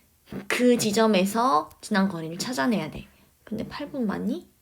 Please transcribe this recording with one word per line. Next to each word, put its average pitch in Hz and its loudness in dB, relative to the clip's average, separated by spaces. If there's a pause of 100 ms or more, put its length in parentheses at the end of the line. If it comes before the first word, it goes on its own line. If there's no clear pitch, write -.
(500)
그 247 4
지점에서 220 2 (100)
지난 196 2
거리를 165 -8
찾아내야 226 -2
돼. - -12 (380)
근데 - -8
팔 285 -10
분 277 -4
맞니? 196 -4 (120)